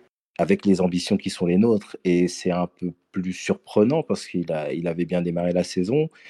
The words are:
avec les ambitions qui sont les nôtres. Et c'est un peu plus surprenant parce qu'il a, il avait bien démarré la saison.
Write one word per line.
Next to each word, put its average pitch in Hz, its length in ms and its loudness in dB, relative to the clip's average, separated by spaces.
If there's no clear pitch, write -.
avec - 280 0
les 92 160 4
ambitions 90 340 0
qui 98 140 -2
sont - 160 -4
les 87 120 4
nôtres. 110 460 2
Et 90 240 4
c'est - 240 -4
un 87 160 0
peu 90 240 -8
plus 92 180 -4
surprenant 120 720 0
parce - 240 -6
qu'il 82 240 -4
a, 76 220 -4
il 85 140 -4
avait 85 180 -2
bien 87 160 -2
démarré 87 320 -2
la 90 100 2
saison. 123 460 0